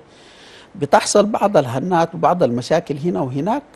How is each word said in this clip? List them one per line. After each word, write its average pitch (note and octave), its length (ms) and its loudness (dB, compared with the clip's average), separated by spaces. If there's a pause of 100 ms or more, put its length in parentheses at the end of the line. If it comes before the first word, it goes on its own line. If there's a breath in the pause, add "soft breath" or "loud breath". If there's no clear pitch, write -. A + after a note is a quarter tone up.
(760 loud breath)
بتحصل - 500 2
بعض G#3 320 0
الهنات E3 580 0
وبعض E3 280 0
المشاكل C3 540 -2
هنا F3 240 -4
وهناك، D#3+ 420 -4 (120)